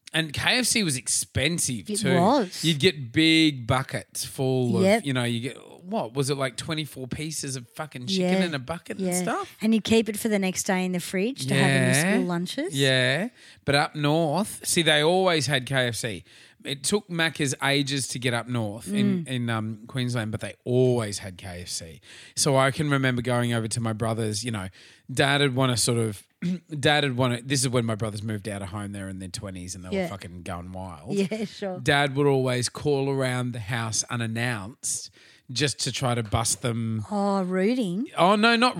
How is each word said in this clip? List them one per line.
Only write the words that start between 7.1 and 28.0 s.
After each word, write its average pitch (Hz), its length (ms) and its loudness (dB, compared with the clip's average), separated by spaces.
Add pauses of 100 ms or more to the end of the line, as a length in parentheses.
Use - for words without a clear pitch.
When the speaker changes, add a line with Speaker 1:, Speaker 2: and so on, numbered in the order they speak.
Speaker 1:
of 120 140 -12
fucking 135 360 -10
chicken 185 340 2
Speaker 2:
Yeah. 185 40 4
Speaker 1:
in 165 100 -2
a 139 40 0
bucket 165 400 -8
and 190 80 -2
Speaker 2:
Yeah. 180 160 0
Speaker 1:
stuff? 339 400 -4
Speaker 2:
And 220 120 4
you 220 60 4
keep 226 280 2
it 208 100 -6
for 233 100 -2
the 208 100 2
next 190 260 -2
day 185 200 0
in 185 80 -2
the 175 80 -2
fridge 196 460 -4
to 131 80 0
have 139 160 6
in 135 120 4
your - 100 4
Speaker 1:
Yeah. 160 220 4
Speaker 2:
school - 120 2
lunches? 180 480 -4
Speaker 1:
Yeah. 135 540 2 (360)
But 139 100 2
up 151 200 2
north, 151 720 0
see, - 160 2
they 151 200 4
always 170 440 4
had 131 200 0
K 131 220 0
F 113 80 -4
C. 98 280 -6 (400)
It 139 180 -8
took 208 260 0
Macca's 160 540 0
ages 139 460 0
to - 100 -8
get 120 160 -2
up 117 140 -4
north 113 400 -4
in, 196 360 0
Speaker 2:
Mm. 135 40 -14
Speaker 1:
in, 120 220 -2
um, 110 360 -2
Queensland, 120 460 -4
but 107 80 -6
they 104 140 -10 (100)
always 120 540 2
had 92 200 -12
K 90 240 -12
F 87 60 -14
C. 82 320 -10 (340)
So 139 220 4
I 135 160 6
can 151 180 0
remember 131 320 2
going 120 300 0
over 113 160 0
to 113 120 -4
my 113 120 0
brother's, 110 520 -2
you 123 60 -4
know, 98 180 -6 (440)
Dad 139 300 4
had 139 120 2
wanna 127 220 2
sort 117 220 2
of, 110 260 -2 (180)
<clears throat> 175 380 -4
Dad 147 240 4
had 131 120 0
wanna, 127 280 2
this 135 160 0
is 135 80 2
when 120 160 2
my 113 100 0
brothers 107 300 -4